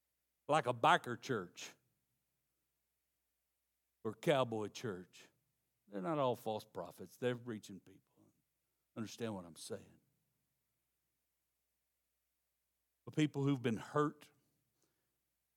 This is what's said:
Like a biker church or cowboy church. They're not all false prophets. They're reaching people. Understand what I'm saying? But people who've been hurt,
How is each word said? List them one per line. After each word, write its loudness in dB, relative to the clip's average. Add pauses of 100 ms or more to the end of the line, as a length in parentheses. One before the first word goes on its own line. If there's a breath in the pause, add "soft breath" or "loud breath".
(480)
Like 4
a 4
biker 6
church -4 (2250)
or -4
cowboy 2
church. -10 (640)
They're -6
not -2
all 2
false -4
prophets. -12
They're 0
reaching -10
people. -20 (960)
Understand -6
what -8
I'm -18
saying? -10 (3250)
But -12
people 2
who've 2
been 0
hurt, 0 (1300)